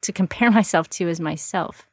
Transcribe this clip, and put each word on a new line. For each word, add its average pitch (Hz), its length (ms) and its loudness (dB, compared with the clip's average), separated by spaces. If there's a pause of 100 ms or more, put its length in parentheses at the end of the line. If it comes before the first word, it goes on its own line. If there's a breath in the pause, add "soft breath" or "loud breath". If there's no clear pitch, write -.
to - 100 -6
compare 214 380 2
<laughs> - 0 -
myself 190 400 4
to 175 180 -2
is 165 100 -4
myself. 156 720 -6